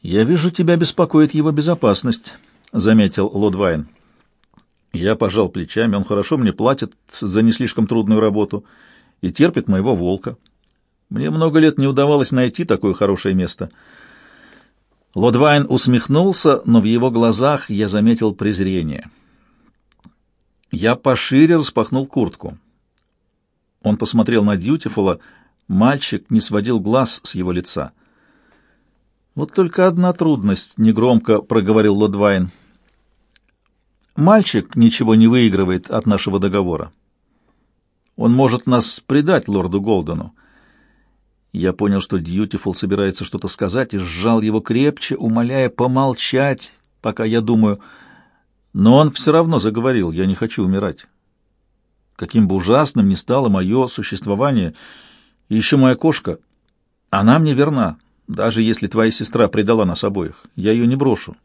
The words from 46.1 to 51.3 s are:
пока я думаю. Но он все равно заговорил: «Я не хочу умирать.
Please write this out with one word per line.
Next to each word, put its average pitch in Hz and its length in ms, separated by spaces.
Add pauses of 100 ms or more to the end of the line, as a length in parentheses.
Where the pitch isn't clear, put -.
пока 110 240
я 113 160
думаю. 110 400 (880)
Но 107 240
он 147 160
все - 220
равно 165 260
заговорил: 110 540
«Я 92 120
не 95 100
хочу 113 280
умирать. 95 440 (1080)